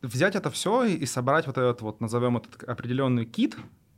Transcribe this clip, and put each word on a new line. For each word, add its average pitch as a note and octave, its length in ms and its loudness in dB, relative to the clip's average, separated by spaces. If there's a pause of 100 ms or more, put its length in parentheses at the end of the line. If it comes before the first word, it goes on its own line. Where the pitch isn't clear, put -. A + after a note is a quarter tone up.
взять C#3 340 2
это E3+ 140 -2
всё A#3 340 2
и, G3+ 100 2
и D3+ 120 -2
собрать C#3 400 2
вот C3+ 120 -4
этот B2 240 2
вот, G#2+ 180 -6
назовём A#2+ 380 0
этот - 260 -12
определённый B2 600 0
кит, A3+ 300 -2 (420)